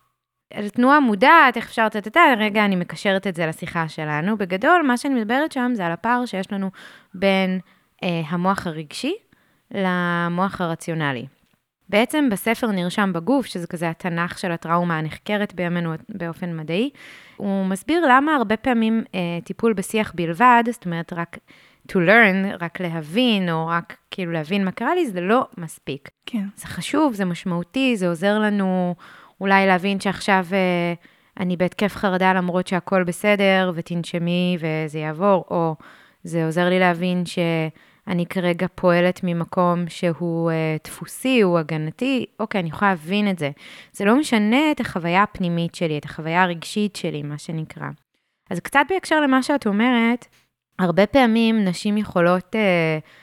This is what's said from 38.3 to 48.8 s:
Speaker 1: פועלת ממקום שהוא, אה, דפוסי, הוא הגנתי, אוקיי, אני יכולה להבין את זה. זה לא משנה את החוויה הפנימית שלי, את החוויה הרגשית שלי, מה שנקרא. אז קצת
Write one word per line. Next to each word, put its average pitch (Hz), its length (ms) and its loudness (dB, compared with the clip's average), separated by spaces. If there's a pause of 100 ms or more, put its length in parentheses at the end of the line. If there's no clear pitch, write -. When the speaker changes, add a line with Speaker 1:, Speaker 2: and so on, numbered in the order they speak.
Speaker 1:
פועלת 175 480 2
ממקום 175 640 0
שהוא, 170 640 -2
אה, 160 320 -2
דפוסי, - 580 -2
הוא 175 180 4
הגנתי, 160 640 -4 (140)
אוקיי, 214 220 -4
אני 165 80 -6
יכולה 196 220 0
להבין 190 380 -2
את 180 100 -2
זה. 143 120 -2 (420)
זה 208 120 -6
לא 233 140 6
משנה 247 520 2
את 285 80 -2
החוויה 180 440 0
הפנימית 170 520 -2
שלי, 156 220 -2
את 143 80 -8
החוויה 165 380 -2
הרגשית 180 520 -2
שלי, 151 280 -6
מה 147 140 -8
שנקרא. 156 500 -10 (640)
אז 175 100 -4
קצת 285 300 2